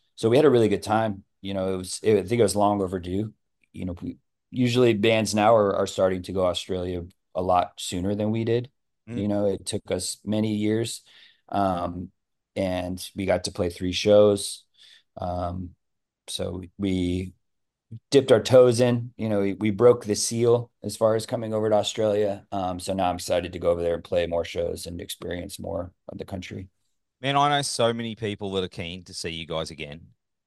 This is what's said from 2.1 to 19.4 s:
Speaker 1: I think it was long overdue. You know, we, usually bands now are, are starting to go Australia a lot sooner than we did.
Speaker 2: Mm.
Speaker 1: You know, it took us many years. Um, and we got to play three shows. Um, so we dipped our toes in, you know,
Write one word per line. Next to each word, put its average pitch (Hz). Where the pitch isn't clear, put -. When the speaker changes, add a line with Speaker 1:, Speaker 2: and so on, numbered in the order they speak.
Speaker 1:
I 95
think 113
it -
was 98
long 101
overdue. 92
You 95
know, 87
we, -
usually 123
bands 107
now 107
are, 101
are 98
starting 92
to 90
go 92
Australia 90
a 90
lot 90
sooner 98
than 107
we 113
did. 117
Speaker 2:
Mm. 117
Speaker 1:
You 104
know, 104
it 95
took -
us 92
many 107
years. 110
Um, 90
and 90
we 98
got 92
to 92
play 90
three 92
shows. 104
Um, 90
so 92
we 92
dipped 135
our 110
toes 123
in, 123
you 110
know, 104